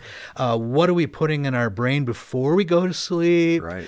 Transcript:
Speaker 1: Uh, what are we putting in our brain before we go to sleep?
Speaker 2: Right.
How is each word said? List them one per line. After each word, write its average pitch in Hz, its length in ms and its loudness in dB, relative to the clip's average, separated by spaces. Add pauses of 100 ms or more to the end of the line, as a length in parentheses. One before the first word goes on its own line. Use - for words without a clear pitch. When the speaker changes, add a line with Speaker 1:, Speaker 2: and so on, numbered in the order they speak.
(360)
Speaker 1:
Uh, 120 200 0
what 123 320 2
are 180 60 2
we 170 140 2
putting 151 380 -2
in 131 80 -2
our 120 160 0
brain 127 340 0
before 127 500 -2
we 202 100 4
go 175 220 2
to 180 80 -2
sleep? 170 680 2
Speaker 2:
Right. 90 260 -10